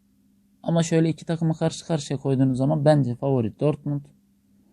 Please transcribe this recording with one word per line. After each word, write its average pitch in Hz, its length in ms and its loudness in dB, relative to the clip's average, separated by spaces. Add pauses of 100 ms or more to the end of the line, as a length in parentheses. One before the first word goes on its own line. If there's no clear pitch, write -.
(680)
Ama 165 160 2
şöyle 165 260 2
iki 156 160 -4
takımı 165 300 -2
karşı - 320 -4
karşıya 143 320 -4
koyduğunuz 131 400 0
zaman 143 260 0
bence 143 300 4
favori 127 460 -2
Dortmund. 143 400 -2 (720)